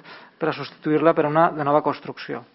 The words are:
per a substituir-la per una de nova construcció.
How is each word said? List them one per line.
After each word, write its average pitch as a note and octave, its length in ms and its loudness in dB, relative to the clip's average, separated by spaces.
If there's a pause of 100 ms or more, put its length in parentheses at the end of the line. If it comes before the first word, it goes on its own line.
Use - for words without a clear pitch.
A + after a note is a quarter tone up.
(380)
per D#3 140 -2
a - 20 -6
substituir-la D3+ 640 0
per D3+ 80 2
una D#3+ 240 2
de D3+ 160 -6
nova D3 160 2
construcció. B2 600 -6 (100)